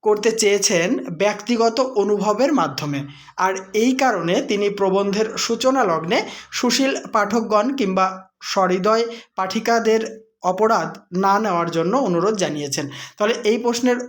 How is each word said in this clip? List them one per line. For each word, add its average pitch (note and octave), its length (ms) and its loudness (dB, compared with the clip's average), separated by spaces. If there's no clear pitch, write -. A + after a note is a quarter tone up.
করতে G#3+ 300 2
চেয়েছেন G3+ 720 2
ব্যক্তিগত G#3 760 0
অনুভবের G#3 720 0
মাধ্যমে। D3 520 -2
আর F#3+ 180 0
এই A#3 200 2
কারণে A3 500 0
তিনি G3+ 280 0
প্রবন্ধের G3+ 680 0
সূচনা C4 460 0
লগ্নে F3+ 460 0
সুশীল C4 460 0
পাঠকগণ G#3+ 640 2
কিংবা F#3+ 520 0
সহৃদয় G3 640 2
পাঠিকাদের A3 920 0
অপরাধ F#3 760 0
না G3 200 4
নেওয়ার F3 320 0
জন্য E3 260 0
অনুরোধ G#3 400 0
জানিয়েছেন। D3 520 -4
তাহলে G#3 160 2
এই A3 140 2
প্রশ্নের A#3+ 380 0